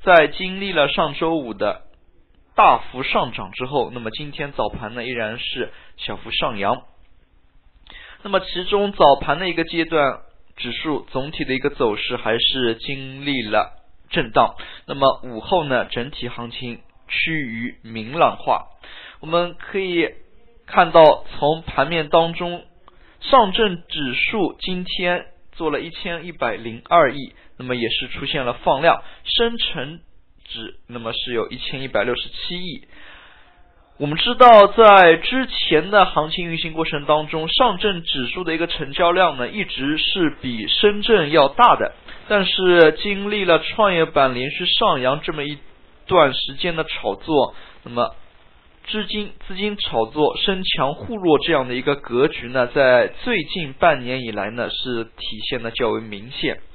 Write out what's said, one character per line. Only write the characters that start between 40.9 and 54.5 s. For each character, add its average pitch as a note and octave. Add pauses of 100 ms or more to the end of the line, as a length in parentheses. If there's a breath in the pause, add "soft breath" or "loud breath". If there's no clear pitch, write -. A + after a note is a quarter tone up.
圳 F#3+
要 D3
大 D#3
的， - (360 loud breath)
但 G3
是 F3 (100)
经 G3+
历 G#3
了 E3
创 G3+
业 E3
板 C3+
连 B2+
续 F3+
上 F3
扬 C3+
这 D#3+
么 D3
一 D3 (480)
段 D#3
时 -
间 F3
的 D#3+
炒 G#2+
作， C#3+ (300 loud breath)
那 A#2+
么 A#2+ (720)
资 G#3+
金， G#3 (140)
资 G3
金 G3+
炒 A2+
作 D3
深 F#3
强 C#3+
互 -
弱 E3
这 E3
样 C3+
的 B2
一 C3
个 C#3+
格 C3+
局 A#2+
呢， B2+
在 B2+ (160)
最 A3+
近 D3
半 D3+
年 B2+
以 A2+
来 G#2